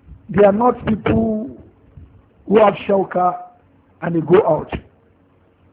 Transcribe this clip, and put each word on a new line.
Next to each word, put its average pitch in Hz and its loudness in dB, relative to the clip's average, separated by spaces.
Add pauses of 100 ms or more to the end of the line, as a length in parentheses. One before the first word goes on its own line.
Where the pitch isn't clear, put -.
(280)
they 196 2
are 196 6
not 240 -2
people 226 -4 (880)
who 196 2
have 202 4 (140)
Shauka 180 -2 (600)
and 170 -4
they 165 0
go 165 4
out, - -2 (1000)